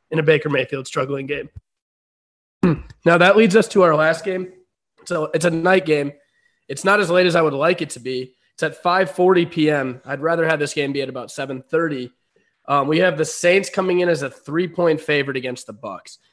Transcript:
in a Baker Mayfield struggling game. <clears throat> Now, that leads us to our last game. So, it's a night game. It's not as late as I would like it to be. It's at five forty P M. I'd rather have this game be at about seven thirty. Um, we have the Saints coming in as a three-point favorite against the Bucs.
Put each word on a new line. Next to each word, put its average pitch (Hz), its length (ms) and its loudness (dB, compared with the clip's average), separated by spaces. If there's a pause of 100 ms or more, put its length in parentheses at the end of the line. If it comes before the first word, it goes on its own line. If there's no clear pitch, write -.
(120)
in 160 80 0
a 156 40 0
Baker 151 260 2
Mayfield 135 380 -4
struggling 139 400 -6
game. 143 220 -10 (1120)
<clears throat> 170 220 0 (200)
Now, 170 140 6
that 196 180 6
leads 214 180 4
us 220 120 6
to 196 160 4
our 165 120 4
last 160 300 0
game. 185 260 -6 (540)
So, 160 200 -4 (100)
it's 160 100 0
a 175 60 4
night 180 340 2
game. 143 280 0 (540)
It's 160 160 -10
not 202 160 4
as 175 120 0
late 185 160 4
as 170 80 0
I 170 80 4
would 147 100 0
like 165 300 0
it - 80 -10
to 127 80 -14
be. 127 340 -8 (220)
It's - 80 -4
at 156 180 -6
five 185 300 0
forty 180 340 4
P 156 240 0
M. 131 360 -2
I'd 139 160 -8
rather 165 260 -2
have 160 100 0
this 147 160 -4
game 143 180 -4
be 139 120 -4
at 127 60 -8
about 127 200 -12
seven 135 320 -8
thirty. 147 500 -4 (560)
Um, 139 200 0
we 151 120 2
have 180 200 2
the 156 60 0
Saints 185 440 0
coming 185 300 0
in 180 100 2
as 151 140 0
a 135 80 -6
three-point 165 680 -2
favorite 143 360 -2
against 123 300 -8
the 113 80 -18
Bucs. 104 420 -14 (160)